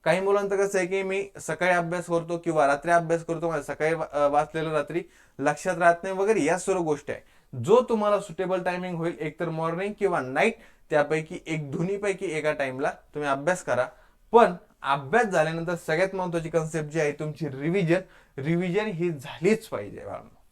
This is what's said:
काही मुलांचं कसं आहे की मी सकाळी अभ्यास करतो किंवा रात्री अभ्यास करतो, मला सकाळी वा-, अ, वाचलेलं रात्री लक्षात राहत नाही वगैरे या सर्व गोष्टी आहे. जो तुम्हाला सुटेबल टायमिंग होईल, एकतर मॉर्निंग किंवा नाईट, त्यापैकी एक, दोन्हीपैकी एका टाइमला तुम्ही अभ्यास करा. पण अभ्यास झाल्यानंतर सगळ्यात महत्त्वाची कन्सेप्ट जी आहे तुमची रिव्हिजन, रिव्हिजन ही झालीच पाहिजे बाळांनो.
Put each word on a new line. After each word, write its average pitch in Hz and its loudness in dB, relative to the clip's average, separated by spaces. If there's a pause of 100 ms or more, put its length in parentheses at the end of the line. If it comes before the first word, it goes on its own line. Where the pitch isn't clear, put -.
काही 175 2
मुलांचं 196 2
कसं 196 2
आहे 185 2
की 190 -2
मी 190 -4 (120)
सकाळी 175 0
अभ्यास 170 0
करतो 170 -2
किंवा 156 2
रात्री 143 2
अभ्यास 165 2
करतो, 165 -2
मला 156 -2
सकाळी 151 0
वा-, 165 -4
अ, 143 4
वाचलेलं 156 0
रात्री 156 -2 (360)
लक्षात 147 -2
राहत 170 6
नाही 190 -4
वगैरे 196 2
या 165 2
सर्व 185 0
गोष्टी 151 -2
आहे. - -10 (420)
जो 214 8
तुम्हाला 208 2
सुटेबल 180 -4
टायमिंग 180 -4
होईल, 165 -4
एकतर 165 -4
मॉर्निंग 165 -4
किंवा 180 2
नाईट, 151 0 (360)
त्यापैकी 156 0
एक, 151 -6
दोन्हीपैकी 190 -2
एका 151 -2
टाइमला 139 -2
तुम्ही - -8
अभ्यास 143 0
करा. 127 0 (440)
पण 214 6 (280)
अभ्यास 143 0
झाल्यानंतर 165 0 (120)
सगळ्यात 185 0
महत्त्वाची 170 -4
कन्सेप्ट 160 -2
जी 160 -4
आहे 147 2
तुमची 151 -6
रिव्हिजन, 165 0 (380)
रिव्हिजन 170 0
ही 175 -2
झालीच 170 0
पाहिजे 104 -10
बाळांनो. 101 -14 (140)